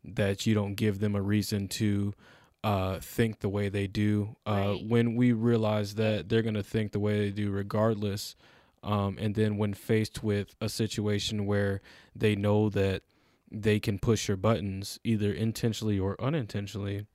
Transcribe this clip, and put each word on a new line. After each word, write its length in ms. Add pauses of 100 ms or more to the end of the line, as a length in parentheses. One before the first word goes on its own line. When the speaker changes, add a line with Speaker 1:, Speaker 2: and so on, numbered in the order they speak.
Speaker 1:
that 420
you 80
don't 200
give 260
them 140
a 80
reason 460
to 440 (520)
uh, 360
think 400
the 80
way 200
they 180
do, 500 (100)
uh, 40
Speaker 2:
Right. 360
Speaker 1:
when 300
we 160
realize 640
that 320
they're 140
gonna 200
think 300
the 80
way 180
they 120
do 200
regardless, 880 (460)
um, 380
and 140
then 220
when 180
faced 480
with 380
a 80
situation 800
where 340 (340)
they 220
know 340
that 320 (480)
they 300
can 180
push 300
your 80
buttons, 680
either 280
intentionally 680
or 220
unintentionally 960